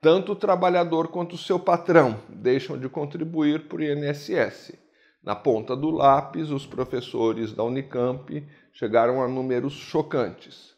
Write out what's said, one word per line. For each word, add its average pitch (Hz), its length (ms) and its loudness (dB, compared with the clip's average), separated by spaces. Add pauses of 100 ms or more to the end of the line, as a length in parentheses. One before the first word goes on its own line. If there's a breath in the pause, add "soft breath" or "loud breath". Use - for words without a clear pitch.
tanto 185 300 4
o 202 40 -2
trabalhador 175 720 2
quanto 175 240 -8
o 170 40 -14
seu 180 220 -2
patrão 170 580 4 (100)
deixam 131 520 -2
de 131 100 -8
contribuir 156 760 -2
para - 100 -10
o 156 60 -4
I 147 80 -2
N 147 160 -2
S 147 260 -6
S. - 460 -2 (420 soft breath)
Na 104 140 -6
ponta 117 400 0
do 147 160 -2
lápis, 151 580 2
os 139 160 -6
professores 113 840 -2
da 104 120 -4
Unicamp 131 840 -4 (260 loud breath)
chegaram 117 480 2
a 127 60 0
números 131 460 -2
chocantes. - 1040 -6